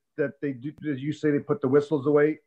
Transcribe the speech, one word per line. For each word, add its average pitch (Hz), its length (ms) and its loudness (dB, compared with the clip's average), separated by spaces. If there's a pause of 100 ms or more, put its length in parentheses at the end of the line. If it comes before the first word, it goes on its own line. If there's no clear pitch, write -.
(160)
that 143 240 -4
they 143 120 -4
do, 127 200 -10 (180)
as 131 120 -6
you 147 100 -4
say, 151 180 0
they 143 80 2
put 143 220 -4
the 135 80 -2
whistles 143 380 2
away? 151 400 4